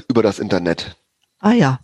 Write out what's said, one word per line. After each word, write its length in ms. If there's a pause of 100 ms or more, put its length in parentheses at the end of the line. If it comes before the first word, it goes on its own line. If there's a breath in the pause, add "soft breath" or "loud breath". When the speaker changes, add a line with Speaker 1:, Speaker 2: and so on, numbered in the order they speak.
Speaker 1:
über 120
das 180
Internet. 560 (440)
Speaker 2:
Ah 140
ja. 300